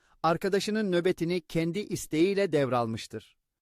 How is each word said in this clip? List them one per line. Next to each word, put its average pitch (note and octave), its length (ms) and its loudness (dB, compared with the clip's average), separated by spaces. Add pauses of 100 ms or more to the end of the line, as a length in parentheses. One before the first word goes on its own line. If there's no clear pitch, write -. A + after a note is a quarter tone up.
(220)
arkadaşının G3 720 0
nöbetini F3 480 0
kendi E3 380 -2
isteğiyle F#3+ 760 0
devralmıştır. A#2+ 840 -2 (260)